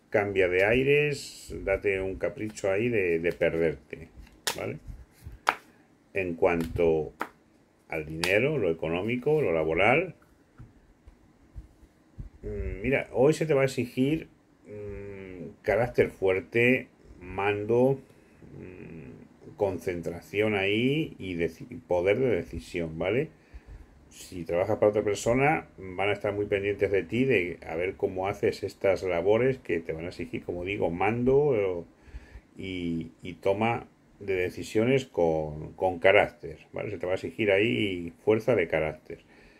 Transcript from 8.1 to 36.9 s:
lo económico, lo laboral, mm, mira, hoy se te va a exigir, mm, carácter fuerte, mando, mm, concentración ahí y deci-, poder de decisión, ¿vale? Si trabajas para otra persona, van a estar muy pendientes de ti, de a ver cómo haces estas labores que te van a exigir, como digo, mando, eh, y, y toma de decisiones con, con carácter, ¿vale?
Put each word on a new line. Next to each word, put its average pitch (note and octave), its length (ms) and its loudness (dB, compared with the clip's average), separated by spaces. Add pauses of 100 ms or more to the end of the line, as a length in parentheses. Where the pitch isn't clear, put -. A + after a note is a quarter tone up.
lo F#2 140 2
económico, A2+ 720 0
lo G2+ 100 2
laboral, F#2+ 640 2 (2250)
mm, F#2+ 380 -6
mira, B2+ 300 2
hoy C3+ 220 4
se D#3 120 -2
te D3+ 80 2
va C3+ 100 6
a - 20 6
exigir, C3 640 -2 (360)
mm, G2+ 1000 -14
carácter G#2 480 2
fuerte, A2+ 760 2 (320)
mando, G#2 800 0 (580)
mm, E2+ 1000 -18
concentración F#2 1000 -2
ahí A#2+ 640 0
y F#2 160 -6
deci-, E2 540 -4
poder F2+ 300 4
de C3 180 2
decisión, E2 600 -6
¿vale? A2 340 -2 (840)
Si F2 300 -12
trabajas G2 320 0
para G#2+ 140 6
otra G#2 120 0
persona, B2+ 640 0 (100)
van F#2 320 -4
a G2+ 40 2
estar G2+ 200 -2
muy G#2 120 -2
pendientes G2+ 440 0
de F#2+ 140 2
ti, A#2 220 0
de F2+ 420 0
a D#2+ 80 -6
ver F#2 200 -2
cómo F#2+ 320 -4
haces G2+ 360 -2
estas F#2+ 400 0
labores G#2 540 2
que F2 240 -4
te E2 100 -8
van D#2+ 140 -8
a - 20 -8
exigir, - 360 -10
como F2 200 -6
digo, G2 260 -2
mando, A#2+ 680 2
eh, F#2 280 -2 (760)
y, E2+ 540 -6 (100)
y F2+ 120 -12
toma G#2+ 540 -2 (340)
de F#2+ 140 -2
decisiones G#2+ 720 0
con, D#2 680 -2
con F#2 260 -2
carácter, F2 600 2 (120)
¿vale? F#2+ 200 -6